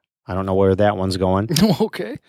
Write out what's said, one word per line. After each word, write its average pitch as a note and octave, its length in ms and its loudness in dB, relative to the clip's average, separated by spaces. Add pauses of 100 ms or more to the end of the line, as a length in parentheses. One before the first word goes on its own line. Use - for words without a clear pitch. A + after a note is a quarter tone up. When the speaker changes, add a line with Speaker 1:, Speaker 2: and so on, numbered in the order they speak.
(260)
Speaker 1:
I F#2+ 80 -10
don't F#2+ 140 -4
know F#2+ 80 0
where F#2+ 200 4
that G2+ 220 2
one's F#2 200 -2
going. F#2+ 320 0 (160)
Speaker 2:
<laughs> G3 160 2
Okay. G#3+ 360 -6 (100)